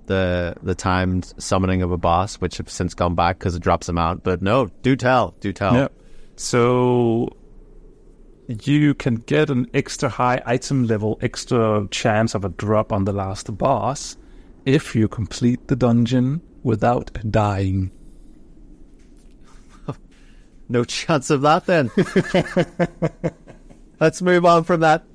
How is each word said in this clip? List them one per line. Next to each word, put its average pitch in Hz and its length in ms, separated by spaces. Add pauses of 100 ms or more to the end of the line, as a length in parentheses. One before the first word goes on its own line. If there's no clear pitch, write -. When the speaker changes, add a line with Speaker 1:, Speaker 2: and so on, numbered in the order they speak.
Speaker 1:
the, 90 540
the 90 140
timed 92 600
summoning 92 440
of 87 120
a 87 40
boss, 87 380
which - 220
have - 120
since - 240
gone 87 220
back 87 240
'cause 87 160
it 85 60
drops 85 260
a 87 60
mount. 85 300
But 90 180
no, 107 280 (120)
do 131 160
tell, 123 420
do 98 140
tell. 98 220
Speaker 2:
Yeah. 135 120 (480)
So 123 960 (1160)
you 143 480
can 120 200
get 147 340
an 127 240
extra 139 360
high 123 360
item 127 420
level, 107 340
extra 110 680
chance 113 440
of 98 80
a 98 60
drop 107 420
on 98 140
the 101 80
last 98 440
boss 127 600 (480)
if 139 300
you 107 120
complete 120 640
the 143 80
dungeon 123 640 (220)
without 120 460 (220)
dying. 98 640
<laughs> - 60 (2750)
Speaker 1:
No 120 160
chance - 440
of 143 120
that 151 240
then. 156 300
<laughs> - 1400 (680)
Let's 160 220
move 180 240
on 170 180
from 170 160
that 160 240 (120)